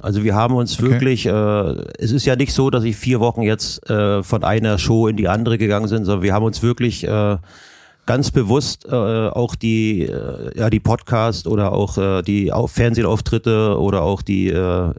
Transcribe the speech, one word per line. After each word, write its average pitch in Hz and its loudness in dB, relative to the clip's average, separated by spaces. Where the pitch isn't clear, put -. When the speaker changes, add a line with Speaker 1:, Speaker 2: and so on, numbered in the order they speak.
Speaker 1:
Also 104 -2
wir 104 2
haben 120 2
uns 120 -2
Speaker 2:
Okay. 123 2
Speaker 1:
wirklich, 127 2
äh, 98 2
es 110 -2
ist 135 0
ja 131 4
nicht 139 0
so, 135 2
dass 123 2
ich 113 -2
vier 123 0
Wochen 117 0
jetzt, - -2
äh, 104 2
von 104 -2
einer 107 2
Show 113 2
in 110 0
die 101 0
andere 113 0
gegangen 104 0
sind, 107 -2
sondern 95 0
wir 98 2
haben 107 2
uns - -4
wirklich, 120 -2
äh, 104 0
ganz 127 0
bewusst, 127 0
äh, - -14
auch 113 -2
die, 110 0
äh, 57 -8
ja, 110 0
die 110 2
Podcast 110 0
oder 104 0
auch, 98 0
äh, 95 0
die 101 0
Au-, 120 0
Fernsehauftritte 110 0
oder 95 0
auch 95 0
die, 95 0
äh, 90 0